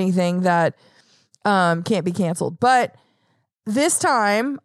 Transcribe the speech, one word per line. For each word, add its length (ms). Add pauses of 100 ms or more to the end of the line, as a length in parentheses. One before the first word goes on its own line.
anything 400
that, 340 (680)
um, 380
can't 240
be 60
canceled. 480
But 340 (720)
this 320
time 680